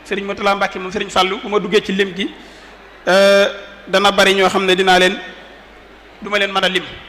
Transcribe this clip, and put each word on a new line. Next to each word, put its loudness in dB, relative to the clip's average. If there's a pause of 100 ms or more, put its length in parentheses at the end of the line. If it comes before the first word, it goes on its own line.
Serigne -6
Moutala -2
Mbacke -4
moom -10
Serigne -6
Fallou, 0
bu -12
ma 0
duggee 0
ci -6
lim -2
gi, -6 (800)
euh, 6 (400)
dana 2
bari 2
ñoo 2
xam 0
ne 2
dinaa 4
leen, 2 (1000)
du -12
ma -2
leen 0
mën 0
a 2
lim. -2 (240)